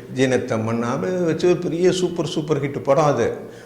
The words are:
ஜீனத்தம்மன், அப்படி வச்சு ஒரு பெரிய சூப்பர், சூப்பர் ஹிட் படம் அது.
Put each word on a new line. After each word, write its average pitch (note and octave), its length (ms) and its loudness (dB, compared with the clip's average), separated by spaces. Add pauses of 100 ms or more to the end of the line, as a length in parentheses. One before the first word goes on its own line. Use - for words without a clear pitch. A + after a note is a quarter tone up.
(140)
ஜீனத்தம்மன், A#2 680 0
அப்படி D3 320 -2
வச்சு F3+ 360 0
ஒரு F3 80 4
பெரிய F3 360 2
சூப்பர், F3 340 -2
சூப்பர் D3 360 -2
ஹிட் C3+ 200 -4
படம் D3+ 220 4
அது. A#2+ 280 2 (340)